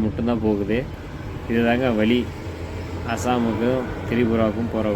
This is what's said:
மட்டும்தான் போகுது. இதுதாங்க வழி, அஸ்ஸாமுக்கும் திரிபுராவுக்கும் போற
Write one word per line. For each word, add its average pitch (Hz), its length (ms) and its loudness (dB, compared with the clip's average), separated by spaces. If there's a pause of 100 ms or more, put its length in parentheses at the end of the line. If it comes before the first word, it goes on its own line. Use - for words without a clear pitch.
மட்டும்தான் 113 420 0
போகுது. 104 320 2 (720)
இதுதாங்க 117 400 4 (100)
வழி, 117 200 4 (960)
அஸ்ஸாமுக்கும் 120 760 0 (200)
திரிபுராவுக்கும் 113 680 2
போற 110 200 0